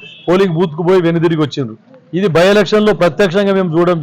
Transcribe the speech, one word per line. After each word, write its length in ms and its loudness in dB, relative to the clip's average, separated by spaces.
పోలింగ్ 300 2
బూత్కు 260 -4
పోయి 180 2
వెనుదిరిగి 400 0
వచ్చిండ్రు. 360 -6
ఇది 220 -2
by 180 4
ఎలక్షన్‌లో 400 2
ప్రత్యక్షంగా 600 0
మేము 260 -2
చూడడం 240 0